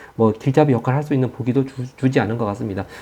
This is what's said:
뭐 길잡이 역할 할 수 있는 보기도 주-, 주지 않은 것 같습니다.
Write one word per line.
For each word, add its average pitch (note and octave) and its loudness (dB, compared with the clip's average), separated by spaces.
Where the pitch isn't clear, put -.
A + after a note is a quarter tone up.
뭐 A2+ 4
길잡이 C#3+ 2
역할 A#2+ 0
할 C#3+ 0
수 D3 -2
있는 B2+ 0
보기도 B2 -2
주-, B2+ -10
주지 C3 0
않은 A2 0
것 A#2+ -4
같습니다. G2+ -6